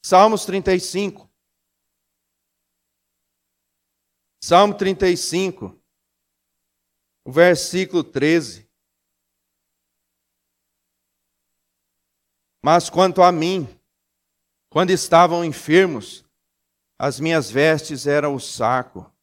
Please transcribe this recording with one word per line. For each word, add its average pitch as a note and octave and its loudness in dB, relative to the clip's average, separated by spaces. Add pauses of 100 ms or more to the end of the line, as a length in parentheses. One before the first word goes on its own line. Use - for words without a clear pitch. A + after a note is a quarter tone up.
Salmos G3+ 4
trinta F#3+ -2
e F#3 0
cinco. - -8 (3250)
Salmo G3 4
trinta F#3+ -2
e F3+ 2
cinco, E3+ -8 (1400)
o C3+ -16
versículo F3 0
treze. D3+ -2 (4000)
"Mas E3 0
quanto F#3 0
a F3+ 6
mim, E3+ -4 (1000)
quando F3 0
estavam E3+ 2
enfermos, D#3 -2 (720)
as B2+ -4
minhas D3+ -2
vestes D3 0
eram C#3+ 0
o C3 -8
saco. A#2+ -6 (120)